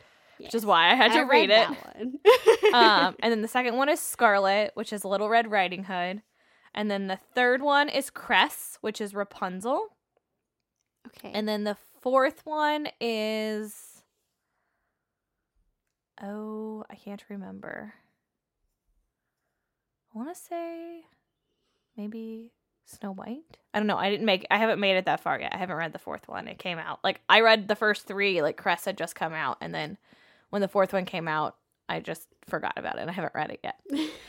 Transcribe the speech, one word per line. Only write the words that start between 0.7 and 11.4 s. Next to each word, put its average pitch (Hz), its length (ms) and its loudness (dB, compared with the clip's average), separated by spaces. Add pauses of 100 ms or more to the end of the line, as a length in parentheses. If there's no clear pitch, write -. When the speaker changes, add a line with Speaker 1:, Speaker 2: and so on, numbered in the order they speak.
Speaker 1:
I - 40 6
had 220 160 6
to 269 80 6
Speaker 2:
I - 40 4
Speaker 1:
read 254 60 -2
Speaker 2:
read 294 200 8
Speaker 1:
it. 214 180 8
Speaker 2:
that - 300 -10
one. 254 260 -10
<laughs> 440 500 8
Speaker 1:
Um, 208 460 6
and 233 100 0
then 220 120 2
the 220 80 -4
second 247 260 0
one 269 140 2
is 320 100 2
Scarlet, 202 760 2
which 214 180 -8
is 202 100 -8
Little 196 240 -2
Red 226 240 2
Riding 185 320 0
Hood. 185 380 -6 (520)
And 214 160 -4
then 196 180 -4
the 190 120 -6 (160)
third 247 260 2
one 285 280 2
is 277 200 -4
Cress, - 720 0
which 214 220 -6
is 202 120 -10
Rapunzel. 202 760 -6 (1160)
Speaker 2:
Okay. - 260 -20
Speaker 1:
And 214 160 -2